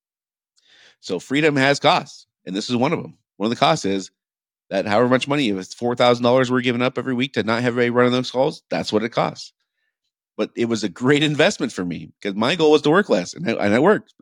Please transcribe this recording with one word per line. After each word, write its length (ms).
So 220
freedom 340
has 240
costs, 480
and 120
this 120
is 60
one 180
of 80
them. 180
One 100
of 40
the 100
costs 240
is 260
that 180
however 220
much 200
money, 200
if 100
it's 160
four 200
thousand 300
dollars 260
we're 100
giving 220
up 160
every 160
week 200
to 100
not 180
have 120
everybody 160
running 220
those 200
calls, 360
that's 240
what 120
it 60
costs. 420
But 180
it 80
was 180
a 60
great 340
investment 500
for 120
me 260
'cause 100
my 220
goal 180
was 100
to 80
work 200
less, 240
and 120
I, 60
and 220
I 40
worked. 440